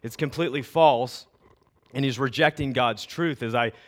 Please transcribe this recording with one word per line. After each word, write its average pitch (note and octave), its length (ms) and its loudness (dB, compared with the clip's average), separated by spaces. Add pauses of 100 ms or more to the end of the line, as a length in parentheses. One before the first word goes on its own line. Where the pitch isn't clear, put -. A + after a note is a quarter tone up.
It's A#2 140 -10
completely C#3+ 480 -2
false, C3 640 2 (640)
and C3+ 100 -2
he's B2+ 140 0
rejecting C#3 560 0
God's A#2 320 0
truth D#3+ 380 -4
as A2+ 100 -4
I A#2 200 0 (140)